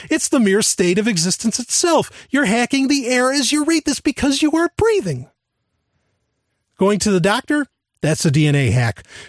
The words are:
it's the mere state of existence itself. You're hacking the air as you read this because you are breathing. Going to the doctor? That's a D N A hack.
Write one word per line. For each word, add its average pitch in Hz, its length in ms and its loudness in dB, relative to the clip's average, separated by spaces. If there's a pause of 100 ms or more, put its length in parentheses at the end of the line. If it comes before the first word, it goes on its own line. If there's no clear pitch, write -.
(100)
it's - 180 -2
the 285 120 2
mere 202 200 2
state 180 380 0
of 214 80 0
existence 185 540 -2
itself. 302 500 0 (200)
You're 269 160 0
hacking 240 420 0
the 277 180 -2
air 254 260 0
as 277 200 -2
you 302 120 0
read 320 200 0
this 269 160 -4
because 277 420 -2
you 302 100 2
are 339 240 0
breathing. 214 540 -2 (1500)
Going 196 200 2
to 208 140 0
the 185 80 2
doctor? 247 480 0 (320)
That's 165 240 -2
a 170 80 2
D 151 160 2
N 147 80 2
A 127 160 0
hack. 117 320 -2 (240)